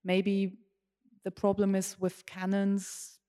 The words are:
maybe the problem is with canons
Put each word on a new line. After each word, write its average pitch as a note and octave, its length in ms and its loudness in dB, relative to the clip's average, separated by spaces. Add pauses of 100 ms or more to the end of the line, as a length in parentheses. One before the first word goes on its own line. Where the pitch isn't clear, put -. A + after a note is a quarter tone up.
maybe F#3+ 540 0 (640)
the F#3+ 80 -6
problem G3 420 2
is F#3+ 240 -2
with F#3 280 -4
canons G3 880 -2 (120)